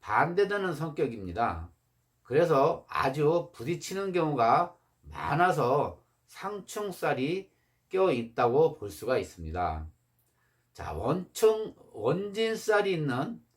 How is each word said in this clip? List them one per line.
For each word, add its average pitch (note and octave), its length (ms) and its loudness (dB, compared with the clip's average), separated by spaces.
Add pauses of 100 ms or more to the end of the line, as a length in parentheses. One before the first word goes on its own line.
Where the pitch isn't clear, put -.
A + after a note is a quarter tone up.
반대되는 F3+ 760 2
성격입니다. A2+ 1000 -4 (500)
그래서 D#3 680 2
아주 D3 640 0
부딪히는 F#3 600 -6
경우가 D3+ 640 2 (260)
많아서 D3 1000 0 (240)
상충살이 F#3 1200 -6 (380)
껴 F#3+ 240 2
있다고 B2+ 640 2
볼 G#2 160 -10
수가 A#2+ 280 -2
있습니다. D#2+ 680 -6 (880)
자, - 160 -10
원충-, F#3 840 0 (200)
원진살이 G3+ 1000 0
있는, D3+ 500 -4 (140)